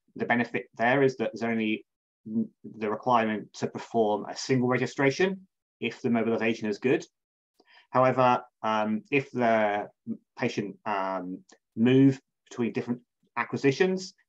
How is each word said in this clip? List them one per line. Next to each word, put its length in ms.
The 80
benefit 420
there 260
is 160
that 140
there's 100
only 420
the 120
requirement 640
to 120
perform 600
a 80
single 320
registration 760
if 200
the 100
mobilization 580
is 100
good. 260
However, 520
um, 480
if 200
the 580
patient, 380
um, 540
move 420
between 240
different 280
acquisitions, 800